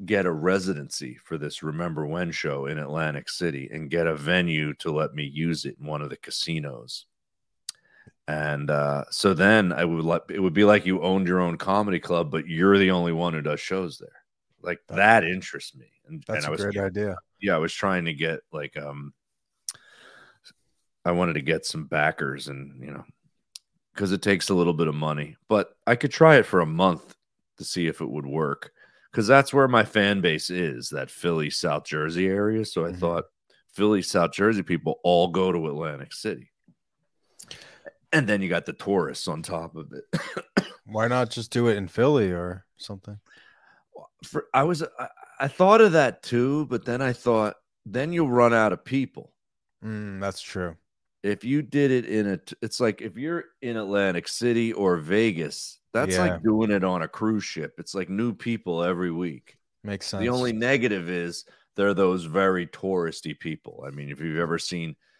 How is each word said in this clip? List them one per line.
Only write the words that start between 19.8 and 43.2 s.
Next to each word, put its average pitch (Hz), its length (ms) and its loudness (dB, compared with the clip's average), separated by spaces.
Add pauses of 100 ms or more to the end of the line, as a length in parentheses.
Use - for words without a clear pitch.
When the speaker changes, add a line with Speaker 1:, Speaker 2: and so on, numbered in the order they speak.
Speaker 1:
I 87 60 2
wanted 87 220 0
to 76 80 -4
get 78 240 -2
some 78 200 -8
backers 71 600 -2
and, 69 340 -14
you 71 100 -16
know, 71 120 -16 (920)
'cause 95 160 -2
it 98 100 0
takes 98 280 0
a 101 40 2
little 87 200 4
bit 80 140 0
of 76 80 -4
money, 76 400 -4 (140)
but 104 260 0 (100)
I 117 100 4
could - 160 -2
try 160 260 8
it 110 80 6
for 92 160 4
a 82 40 2
month 82 500 0 (420)
to - 60 -16
see 85 240 -2
if 80 140 -6
it 65 80 -6
would 71 160 -6
work. 71 460 -4 (400)
'Cause 107 160 0
that's 135 260 6
where 135 140 6
my 120 180 4
fan 101 360 2
base 80 280 0
is, 78 400 -4
that 67 220 -8
Philly, 80 380 -2
South 76 360 -2
Jersey 80 420 -2
area. 107 380 0
So 85 200 -4
I 85 60 -4
Speaker 2:
Mm-hmm. 90 80 -12
Speaker 1:
thought, 85 260 -2 (420)
Philly, 101 340 2
South 85 300 2
Jersey 101 320 0
people 82 400 -2
all 87 240 4
go 92 240 0
to 82 160 -4
Atlantic 73 460 -8
City. 82 380 -10 (1600)
And 147 160 4
then 101 140 2
you 90 80 -2
got 85 160 0
the - 80 -10
tourists 87 540 -2
on 80 140 -6
top 82 340 -8
of 78 180 -14
it. - 180 -14
<coughs> - 760 -6
Speaker 2:
Why 107 220 0
not 123 240 0
just 117 200 -8
do 120 160 2
it 107 100 4
in 98 100 -6
Philly 120 440 4
or 90 340 -6 (120)
something? 104 420 -16 (1040)